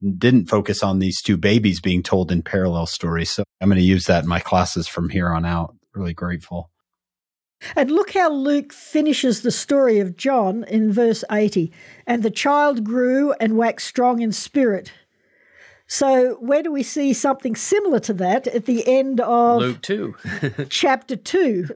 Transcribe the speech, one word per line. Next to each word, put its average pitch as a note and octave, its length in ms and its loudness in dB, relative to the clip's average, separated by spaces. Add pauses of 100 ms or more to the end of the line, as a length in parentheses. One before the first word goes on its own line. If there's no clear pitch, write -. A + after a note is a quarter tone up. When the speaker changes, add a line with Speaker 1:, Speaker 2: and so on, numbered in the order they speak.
(160)
Speaker 1:
didn't A#2+ 300 4
focus G#2 360 -2
on F#2+ 160 0
these F#2 220 -2
two G2+ 160 0
babies G2+ 440 2
being F2+ 220 0
told F#2 300 0
in E2+ 100 2
parallel F2 440 -2
stories. E2+ 440 -4
So G#2 140 -6 (160)
I'm F#2+ 80 0
gonna F#2 140 4
use F#2 240 4
that E2+ 180 2
in E2 40 -4
my E2+ 120 0
classes F2+ 480 -2
from E2+ 220 -6
here F2 180 -2
on E2 160 -2
out. E2+ 320 -4 (180)
Really F2 200 -6
grateful. F2 560 -8 (1080)
Speaker 2:
And C#4 140 2
look G4 220 0
how F4 200 2
Luke C#4+ 400 -2
finishes C#4+ 720 0
the A#3+ 80 0
story C4 480 2
of F#3 180 -2
John A3+ 480 0
in A3 260 0
verse A3+ 400 2
eighty. G#3 400 0 (360)
"And A#3+ 160 -2
the G#3+ 80 0
child C#4+ 520 0
grew B3+ 520 0
and A3 240 0
waxed A3+ 300 -2
strong B3 340 0
in A3 100 0
spirit." G#3+ 580 -2 (960)
So B3+ 540 2
where C#4 220 0
do D#4+ 100 -4
we C#4 100 -2
see C#4 300 0
something C4+ 420 -2
similar F#4+ 460 0
to G#3 140 -4
that F#3 320 0
at A#3+ 180 -2
the A#3+ 240 0
end C4 320 2
of A#3+ 400 4
Speaker 3:
Luke A#3+ 220 -2
two? G3+ 320 -4 (280)
<laughs> C3+ 280 -6
Speaker 2:
chapter - 440 0
two A3 600 0